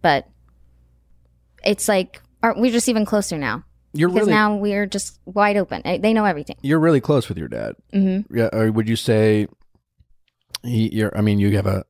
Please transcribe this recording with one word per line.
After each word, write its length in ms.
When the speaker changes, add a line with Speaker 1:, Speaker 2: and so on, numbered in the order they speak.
Speaker 1:
But 260
it's 240
like, 320
are, 140
we're 160
just 160
even 160
closer 340
now. 260
Speaker 2:
You're 160
Speaker 1:
Because 200
Speaker 2:
really 40
Speaker 1:
now 240
we're 300
just 380
wide 320
open. 280
I, 140
they 140
know 120
everything. 380
Speaker 2:
You're 160
really 220
close 280
with 100
your 100
dad. 260
Speaker 1:
Mm-hmm. 440
Speaker 2:
Yeah. 160
Or 180
would 180
you 80
say 520
he, 320
you're, 220
I 60
mean, 160
you 180
have 100
a 240